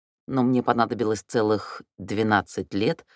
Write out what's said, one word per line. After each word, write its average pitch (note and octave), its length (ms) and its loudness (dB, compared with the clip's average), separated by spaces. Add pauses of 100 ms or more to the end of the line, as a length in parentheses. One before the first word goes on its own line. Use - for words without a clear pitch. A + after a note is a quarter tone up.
(260)
но C3+ 160 0
мне B2 220 2
понадобилось A2+ 640 0
целых G#2+ 540 0 (160)
двенадцать G2+ 760 -2
лет, A2 320 -2 (100)